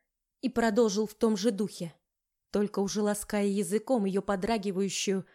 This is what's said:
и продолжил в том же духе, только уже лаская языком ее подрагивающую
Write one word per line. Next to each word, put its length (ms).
и 80
продолжил 580
в 80
том 220
же 140
духе, 440
только 300
уже 220
лаская 440
языком 580
ее 180
подрагивающую 1120